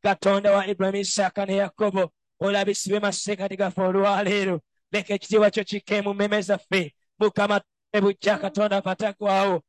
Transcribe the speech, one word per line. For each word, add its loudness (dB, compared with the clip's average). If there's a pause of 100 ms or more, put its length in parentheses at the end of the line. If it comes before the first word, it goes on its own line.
Katonda 2
wa 2
Ibrahim, -2
Isaaka -2
ne -2
Yakobo, -2 (300)
olabisibwe -2
masekkati -4
gaffe -2
olwaleero. 0 (320)
Leka -2
ekitiibwa 4
kyo -4
kikke -4
mu -2
mmeme 0
zaffe. -2 (240)
Mukama, 2 (340)
ebujja 2
Katonda, 0
fatagwawo. 0